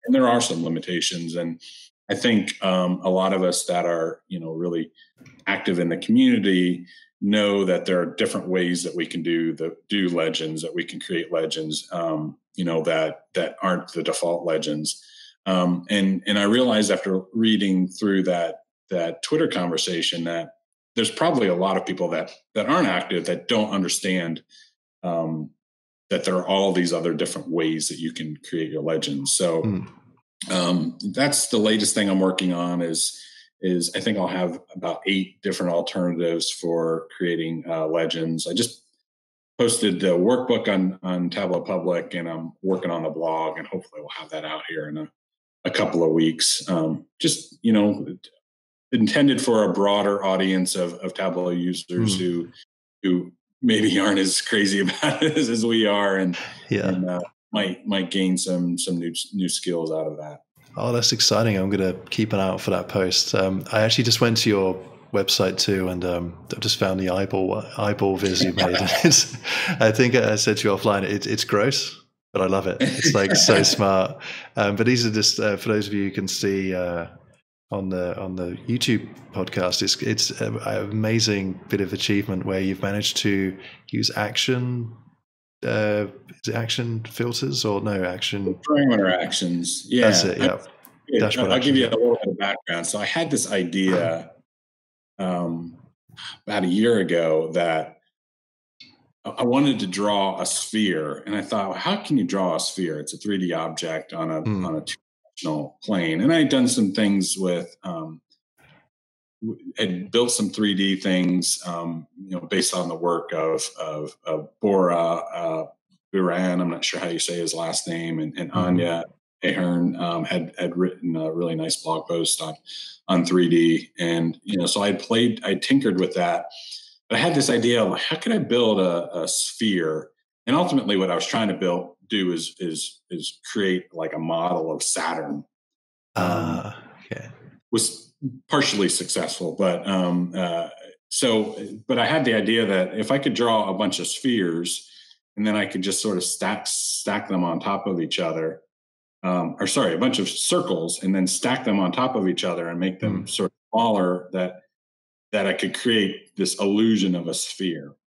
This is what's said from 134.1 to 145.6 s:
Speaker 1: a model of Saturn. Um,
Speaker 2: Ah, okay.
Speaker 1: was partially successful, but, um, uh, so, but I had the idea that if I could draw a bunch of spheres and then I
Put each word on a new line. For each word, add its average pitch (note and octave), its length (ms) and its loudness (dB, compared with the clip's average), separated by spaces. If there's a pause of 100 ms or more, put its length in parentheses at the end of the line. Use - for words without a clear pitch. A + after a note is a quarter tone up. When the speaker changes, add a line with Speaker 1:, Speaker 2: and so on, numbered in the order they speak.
Speaker 1:
a E2 60 -6
model E2 540 -2
of C#2+ 80 -6
Saturn. D#2 600 -4 (720)
Um, G2 100 0
Speaker 2:
Ah, E2+ 580 -4 (220)
okay. - 220 -12 (440)
Speaker 1:
was - 420 -2 (360)
partially G2+ 400 2
successful, F2 720 -4
but, F2+ 280 2
um, F2+ 480 0
uh, E2+ 340 -4 (400)
so, A2 460 0 (320)
but A#2+ 120 2
I A2+ 80 4
had D3+ 180 2
the A#2 80 4
idea A2 320 2
that F#2+ 320 0
if G#2+ 140 -2
I C#3 80 2
could C3+ 160 0
draw A2 340 2
a F#2+ 40 -2
bunch F#2+ 260 -2
of F2 80 -4
spheres F2 800 -2 (460)
and G#2 100 -2
then G#2+ 100 2
I G#2 120 0